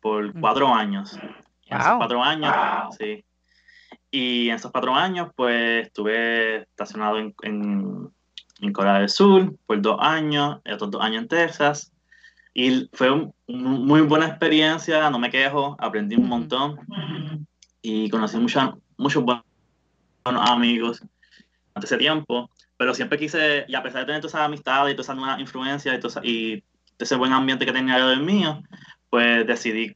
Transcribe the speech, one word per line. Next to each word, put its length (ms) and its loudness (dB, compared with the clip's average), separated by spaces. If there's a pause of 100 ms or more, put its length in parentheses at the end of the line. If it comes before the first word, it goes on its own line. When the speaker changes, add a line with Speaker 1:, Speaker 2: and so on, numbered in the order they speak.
Speaker 1:
por 240 -2
Speaker 2:
Ujú. 140 -10
Speaker 1:
cuatro 340 2
años. 400 -2 (540)
En 100 -6
esos 120 2
Speaker 2:
Wow. 100 4
Speaker 1:
cuatro 240 0
años, 300 0 (440)
sí. 260 -8 (880)
Y 380 0
en 60 -2
esos 160 -10
cuatro 240 0
años, 400 0
pues, 500 2
estuve 760 -2
estacionado 560 -4
en, 240 -8
en, 640 -4 (500)
en 140 -4
Corea 220 2
del 140 2
Sur 460 6 (120)
por 140 0
dos 180 2
años, 680 0
y 60 -8
otros 180 -6
dos 120 -6
años 200 -2
en 60 -10
Texas. 680 0 (640)
Y 380 2
fue 180 4
un, 220 -2 (120)
un 400 -2
muy 160 8
buena 240 4
experiencia, 880 2
no 80 -2
me 100 -2
quejo, 500 0
aprendí 360 -2
un 80 2
Speaker 2:
Ujú. 60 0
Speaker 1:
montón 500 -4 (1040)
y 260 -2
conocí 280 -2
mucha, 360 0 (240)
muchos 260 0
buenos 200 -2 (840)
amigos 760 2 (760)
durante 100 -10
ese 120 0
tiempo, 520 -2 (280)
pero 180 0
siempre 240 -4
quise, 480 0
y 80 -8
a 80 -4
pesar 180 -6
de 60 -6
tener 140 -4
todas 120 -10
esas 120 0
amistades 460 0
y 40 -2
todas 100 -8
esas 120 -8
nuevas 220 -6
influencias 560 -4
y, 40 -4
todas 140 -6
esas, 120 -8
y 380 -4 (340)
ese 180 -2
buen 160 2
ambiente 340 2
que 60 -2
tenía 220 0
alrededor 300 4
mío, 400 0 (460)
pues 360 4
decidí 500 -4